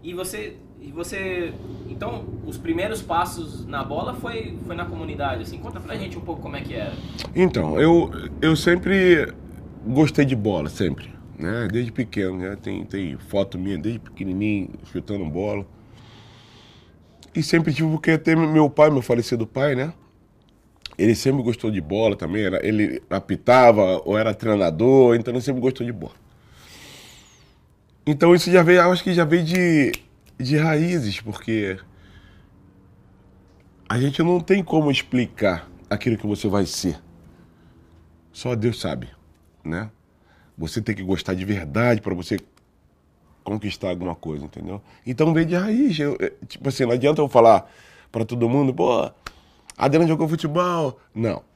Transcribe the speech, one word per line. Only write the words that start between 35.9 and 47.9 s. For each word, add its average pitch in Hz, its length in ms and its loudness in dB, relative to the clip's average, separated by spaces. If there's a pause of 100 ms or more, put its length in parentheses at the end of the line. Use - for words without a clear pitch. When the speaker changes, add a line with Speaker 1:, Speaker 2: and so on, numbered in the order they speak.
Speaker 2:
que 107 100 -6
você 104 200 -2
vai 98 180 2
ser. 85 360 -4 (1300)
Só 123 240 -4
Deus 110 240 -2
sabe, 64 300 -6 (540)
né? 90 260 -8 (680)
Você 82 240 -6
tem 107 140 -4
que 98 80 -12
gostar 92 300 -4
de 92 100 -4
verdade 104 560 0
pra 95 140 -6
você 90 260 -4 (1040)
conquistar 101 460 -6
alguma 90 260 -6
coisa, 76 300 -10
entendeu? 82 360 -14 (240)
Então 156 280 2
veio 165 120 4
de 170 100 -2
raiz, 214 440 0
eu, 147 200 -2
é, - 120 -2 (160)
tipo - 200 -8
assim, 135 160 0
não 117 80 2
adianta 143 300 2
eu 143 80 0
falar 113 420 6 (400)